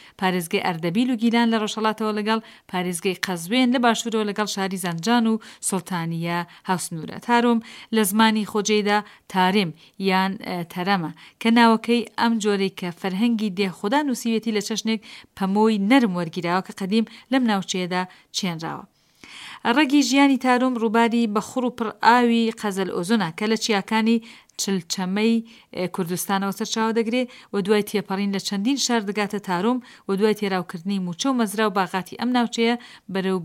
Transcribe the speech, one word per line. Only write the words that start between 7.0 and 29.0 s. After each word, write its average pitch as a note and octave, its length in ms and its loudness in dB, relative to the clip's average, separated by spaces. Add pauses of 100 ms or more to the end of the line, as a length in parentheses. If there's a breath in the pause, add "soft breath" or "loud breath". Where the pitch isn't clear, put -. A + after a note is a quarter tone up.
تاروم A#3+ 320 4 (360 loud breath)
لە A3 140 4
زمانی A3 420 4
خۆجێیدا G#3 480 2 (340 loud breath)
تارم F#3 360 2 (300 soft breath)
یان، F#3+ 340 2
ئێ، F3 400 -6
تەرەمە F3+ 380 -2 (300 loud breath)
کە A3+ 160 2
ناوەکەی A3+ 440 4 (180)
ئەم A#3 140 2 (100)
جۆرەی G3 360 0
کە F3+ 100 -6 (100)
فەرهەنگی G#3 580 0
دێخۆدا G3+ 500 0
نووسیوێتی A3+ 500 -2
لە G3 100 -2
چەشنێک A3 340 -2 (360 loud breath)
پەمۆی G#3 400 2 (120)
نەرم A#3+ 280 4
وەرگیراوە F3 500 -2
کە - 120 -18
قەدیم G#3+ 260 0 (260 loud breath)
لەم C4 180 2
ناوچەیەدا F#3 540 -2 (320 loud breath)
چێنراوە. D#3+ 500 -6 (920 loud breath)
ڕەگی C#4+ 340 4
ژیانی C#4 360 6
تاروم B3+ 360 4
ڕووباری A#3 540 2
بەخڕ A#3 300 -4
و B3 120 -2
پڕ A3+ 120 -4 (160)
ئاوی A#3 560 4
قەزەل F#3+ 340 -2
ئۆزۆنە F3+ 420 0
کە G#3+ 140 -4
لە A3 120 0
چیاکانی A3 540 2 (440 loud breath)
چلچەمەی، G3 720 -2 (400 loud breath)
ئێ، F3+ 180 -4
کوردستانەوە F#3+ 680 -2
سەرچاوە A3 380 -2
دەگرێ A#3 260 0 (300 loud breath)
و G3 120 -2
دوای G#3 240 2
تێپەڕین G3 460 -2
لە F#3 120 -4
چەندین G#3 380 -2
شار A#3 240 0